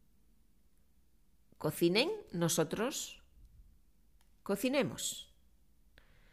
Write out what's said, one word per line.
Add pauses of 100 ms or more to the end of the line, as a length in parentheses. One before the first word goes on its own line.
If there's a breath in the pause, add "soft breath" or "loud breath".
(1600)
cocinen, (220)
nosotros (1200)
cocinemos. (1040 soft breath)